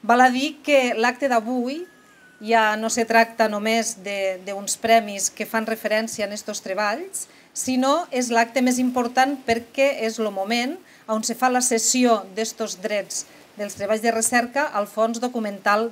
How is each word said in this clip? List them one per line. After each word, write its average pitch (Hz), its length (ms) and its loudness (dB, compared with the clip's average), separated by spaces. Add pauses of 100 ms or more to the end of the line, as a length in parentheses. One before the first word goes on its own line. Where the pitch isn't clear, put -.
Val 240 160 6
a 254 80 8
dir 269 320 -2
que 262 320 4
l'acte 240 320 0
d'avui 247 540 -2 (580)
ja 220 400 2
no 226 160 -4
se 226 160 -2
tracta 226 400 2
només 220 460 -2 (100)
de, 196 400 -4
d'uns 202 320 -6
premis 208 560 2
que 208 160 -8
fan 220 160 -2
referència 220 640 -4
a 202 80 -10
estos 208 260 -10
treballs, 214 640 -6 (340)
sinó 269 560 0
és 247 160 -2
l'acte 233 320 2
més 247 160 2
important 254 560 2 (140)
perquè 233 400 0 (180)
és 226 160 -4
lo 214 80 0
moment 233 460 -2 (340)
on 220 160 -2
se 233 80 -2
fa 254 160 2
la 247 160 2
cessió 233 540 4 (180)
d'estos 220 460 -6
drets 208 400 -4 (340)
dels 202 220 -8
treballs 214 260 0
de 226 80 4
recerca 247 540 0 (100)
al 208 80 -2
Fons 226 380 0
Documental 214 680 0